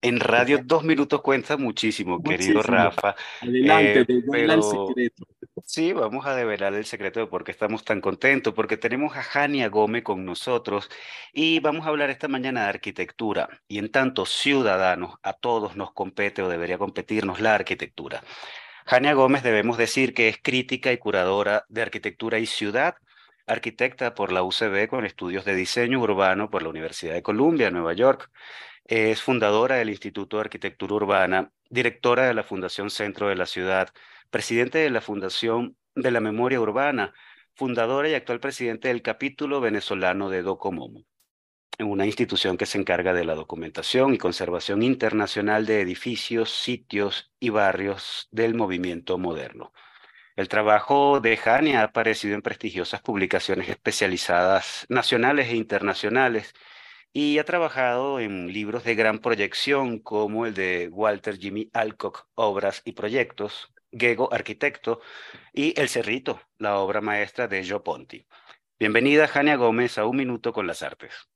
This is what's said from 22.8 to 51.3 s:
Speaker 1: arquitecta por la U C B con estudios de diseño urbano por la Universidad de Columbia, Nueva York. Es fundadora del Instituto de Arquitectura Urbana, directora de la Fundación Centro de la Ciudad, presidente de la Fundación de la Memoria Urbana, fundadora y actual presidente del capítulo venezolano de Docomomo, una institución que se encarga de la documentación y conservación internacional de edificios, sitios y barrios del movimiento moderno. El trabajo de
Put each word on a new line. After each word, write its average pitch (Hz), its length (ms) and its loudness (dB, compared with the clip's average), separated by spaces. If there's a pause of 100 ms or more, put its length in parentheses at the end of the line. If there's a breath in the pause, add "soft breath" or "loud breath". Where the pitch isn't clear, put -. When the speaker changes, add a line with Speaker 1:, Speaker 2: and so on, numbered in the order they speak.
Speaker 1:
arquitecta 120 680 -2
por 98 180 -4
la 92 120 2
U 92 80 -2
C 110 160 0
B 101 200 0
con 120 180 -4
estudios 92 380 -6
de 98 120 -2
diseño 120 440 0
urbano 98 520 2
por 95 100 -2
la 80 80 -6
Universidad 80 460 -8
de 87 80 -4
Columbia, 123 480 2
Nueva 85 220 -2
York. 127 360 2 (580 loud breath)
Es 110 360 2
fundadora 117 540 2
del 113 120 0
Instituto 101 480 -6
de 107 40 0
Arquitectura 98 520 -6
Urbana, 95 580 2 (160)
directora 120 600 2
de 120 80 2
la 107 80 -2
Fundación 98 480 -6
Centro 104 360 -4
de 98 80 0
la 90 120 -2
Ciudad, 92 420 0 (400 soft breath)
presidente 117 480 0
de 156 140 2
la 113 100 -2
Fundación 113 760 -2 (200)
de 131 160 0
la 120 80 2
Memoria 120 420 0
Urbana, 113 500 0 (440 soft breath)
fundadora 127 520 0
y 160 60 0
actual 120 260 -4
presidente 123 500 -4
del 120 120 -2
capítulo 139 580 -4
venezolano 98 720 0
de 92 140 -2
Docomomo, 90 600 -6 (760)
una 101 260 -2
institución 98 520 0
que 101 100 -2
se - 100 -4
encarga 90 360 0
de 87 120 0
la 82 80 -2
documentación 82 800 0
y 113 60 0
conservación 90 640 -2
internacional 107 840 0
de 107 160 2
edificios, 110 680 -4
sitios - 880 -4
y 123 100 0
barrios 98 800 0
del 113 240 0
movimiento 90 640 -2
moderno. 80 560 -6 (640 soft breath)
El 95 120 -2
trabajo 131 760 4
de 113 160 4